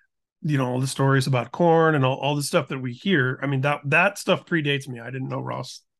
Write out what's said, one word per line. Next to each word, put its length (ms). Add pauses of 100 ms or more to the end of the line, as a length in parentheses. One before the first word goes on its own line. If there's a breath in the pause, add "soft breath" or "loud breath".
(420 loud breath)
you 160
know, 100
all 140
the 60
stories 380
about 280
Korn 420
and 80
all, 140
all 180
the 80
stuff 240
that 120
we 120
hear. 500
I 60
mean, 140
that, 240
that 320
stuff 280
predates 440
me. 100
I 100
didn't 200
know 100
Ross 440 (160)